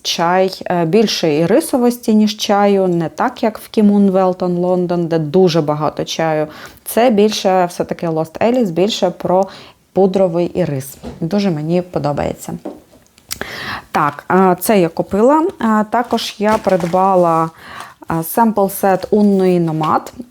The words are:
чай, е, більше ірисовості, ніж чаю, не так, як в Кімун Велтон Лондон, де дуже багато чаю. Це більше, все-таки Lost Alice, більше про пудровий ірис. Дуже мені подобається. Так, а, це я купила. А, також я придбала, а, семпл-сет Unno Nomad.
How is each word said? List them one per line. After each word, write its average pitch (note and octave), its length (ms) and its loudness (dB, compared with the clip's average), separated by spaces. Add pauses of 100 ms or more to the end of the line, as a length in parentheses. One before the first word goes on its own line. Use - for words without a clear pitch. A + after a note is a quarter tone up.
чай, F#3 640 0
е, F3 200 0
більше F3 500 2
ірисовості, A#3+ 800 2
ніж G#3+ 220 2
чаю, G3+ 500 2
не E3+ 220 0
так, B3 340 -4
як A3 160 -2
в - 100 -20
Кімун G3+ 420 4
Велтон F#3 460 0
Лондон, F3 500 0
де E3 120 0
дуже E3 420 2
багато D3 420 -4
чаю. D#3 440 -2 (380)
Це A#3 240 2
більше, G3+ 560 2
все-таки F3 420 -6
Lost D#3+ 440 -2
Alice, A#3+ 200 0
більше F3+ 380 0
про F3+ 380 0 (460)
пудровий F#3 520 2
ірис. D3 520 -4 (240)
Дуже D#3+ 300 0
мені D#3+ 300 -2
подобається. E3 720 -6 (1400)
Так, D3+ 360 -2
а, F#3 320 4
це G#3+ 200 2
я E3 100 2
купила. B3+ 580 0 (120)
А, G#3+ 240 0
також A#3 540 -4
я G#3+ 200 0
придбала, F3 920 2 (580)
а, E3 60 -6
семпл-сет G3 960 0
Unno F#3+ 560 2
Nomad. D#3 460 -2 (200)